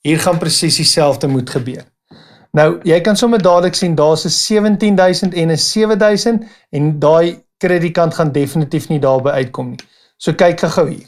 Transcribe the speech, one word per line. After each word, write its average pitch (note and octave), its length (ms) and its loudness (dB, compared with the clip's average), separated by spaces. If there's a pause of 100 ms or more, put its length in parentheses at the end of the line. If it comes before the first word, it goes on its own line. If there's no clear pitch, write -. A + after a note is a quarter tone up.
Hier D#3 180 0
gaan F3 200 0
presies D#3+ 380 -2
dieselfde D3+ 500 0
moet C3 240 -2
gebeur. B2+ 340 -8 (680)
Nou, D#3 300 2
jy E3+ 180 2
kan G#3 160 0
sommer A#3 260 2
dadelik F3 320 4
sien, E3+ 200 -2
daar's D3+ 300 2
'n E3+ 60 -2
sewentien G#3 640 0
duisend F#3 400 2
en E3 160 0
'n D#3+ 60 0
sewe G#3+ 400 0
duisend G#3+ 480 0 (260)
en D3+ 280 -2
daai E3 460 2 (140)
kredietkant E3+ 560 0
gaan D#3 180 -2
definitief C#3+ 560 -4
nie D3+ 120 -2
daarby C3 300 0
uitkom C3 400 -6
nie. B2 80 -14 (400)
So E3 160 -4
kyk F3 300 2
gou-gou D#3+ 260 0
hier. - 180 -14